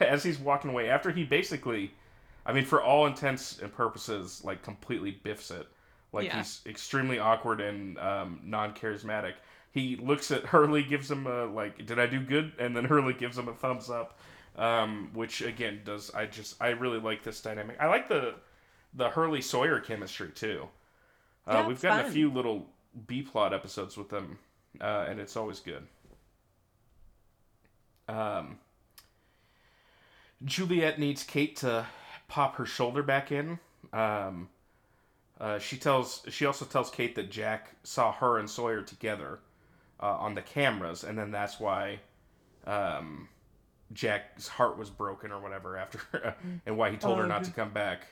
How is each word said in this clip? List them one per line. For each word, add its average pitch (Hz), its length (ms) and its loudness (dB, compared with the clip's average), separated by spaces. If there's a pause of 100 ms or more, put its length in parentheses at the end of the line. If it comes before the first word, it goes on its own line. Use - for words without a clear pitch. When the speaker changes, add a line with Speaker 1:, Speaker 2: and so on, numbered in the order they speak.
Speaker 1:
as 143 220 6
he's 165 160 0
walking 143 320 2
away, 120 200 2
after 151 200 4
he 165 140 0
basically, 131 680 0 (540)
I 117 60 0
mean, 135 120 4
for 135 180 6
all 147 240 8
intents 135 520 -2
and 101 140 -10
purposes, 107 720 -2
like, 95 180 -6
completely 101 600 -6
biffs 104 260 -8
it. 87 160 -10 (460)
Like, - 140 -2
Speaker 2:
Yeah. 160 120 -2
Speaker 1:
he's - 280 -8
extremely 131 520 -2
awkward 110 420 4
and, 101 380 -4
um, 92 460 -2
non-charismatic. 104 920 -4 (380)
He 131 240 -2
looks 143 340 2
at 131 160 2
Hurley, 151 360 8
gives 139 280 -2
him 139 160 -4
a, 123 180 -2
like, 107 400 -6
"Did 117 140 0
I 123 80 8
do 131 140 2
good?" 147 380 2
And 120 160 0
then 120 120 2
Hurley 135 260 6
gives 120 240 -4
him 120 120 -4
a 113 40 -6
thumbs 117 380 -2
up, 117 280 -6 (380)
um, 107 560 2
which, 110 300 -4
again, 110 420 -4
does, 104 300 -8
I 107 120 -2
just, 107 360 -12
I 117 60 4
really 120 300 0
like 110 240 -4
this - 200 -10
dynamic. 107 360 -8
I 151 100 4
like 240 200 4
the, 131 280 0 (580)
the 123 160 2
Hurley-Sawyer 147 680 2
chemistry, 101 500 -6
too. 90 380 -4 (760)
Uh, 107 100 0
Speaker 2:
Yeah, 110 100 6
Speaker 1:
we've 123 100 0
Speaker 2:
it's - 60 -6
Speaker 1:
gotten 208 180 4
a - 40 2
Speaker 2:
fun. 247 80 -2
Speaker 1:
few 151 200 6
little 117 340 0 (400)
B-plot 120 460 0
episodes 95 460 -6
with 101 100 -12
them, 98 300 -8 (420)
uh, 104 260 0
and 101 140 -6
it's 101 160 -12
always 107 240 -6
good. 71 260 -12 (2250)
Um, 104 500 -4 (1900)
Juliet 165 540 4
needs 143 260 0
Kate 147 320 2
to 117 300 2 (420)
pop 135 280 2
her 120 100 -4
shoulder 127 360 0
back 135 300 0
in. 156 260 -2 (340)
Um, 101 560 0 (920)
uh, 104 180 -2
she 113 180 -6
tells, 127 520 2
she 143 180 0
also 139 180 -2
tells 127 260 0
Kate 120 240 -2
that 98 160 -6
Jack 107 400 -4 (120)
saw 113 300 2
her 120 260 4
and 107 100 -2
Sawyer 113 340 -2
together, 95 580 -6 (600)
uh, 101 160 0
on 107 180 -2
the 95 80 -4
cameras, 101 600 0
and 107 140 -6
then 104 120 -4
that's 104 280 -4
why, 98 420 -2 (640)
um, 80 640 -4 (640)
Jack's 104 560 -2
heart - 300 2
was 104 120 -10
broken 101 420 -8
or 101 80 -8
whatever 95 360 -8
after, - 580 -6 (160)
<laughs> 175 160 -10
and - 100 -2
why 220 140 4
he - 60 -2
told 196 220 2
her - 60 2
Speaker 2:
Ugh. - 40 2
Speaker 1:
not 101 160 0
to 90 60 -6
come 107 200 -4
back. 104 420 -2